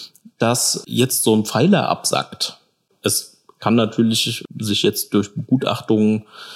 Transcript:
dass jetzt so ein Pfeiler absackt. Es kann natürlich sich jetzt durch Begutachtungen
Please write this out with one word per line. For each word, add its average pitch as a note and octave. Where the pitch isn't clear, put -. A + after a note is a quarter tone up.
dass -
jetzt A#2+
so A2
ein G#2+
Pfeiler D#3+
absackt. -
Es -
kann -
natürlich A2+
sich G#2
jetzt -
durch G2+
Begutachtungen G#2+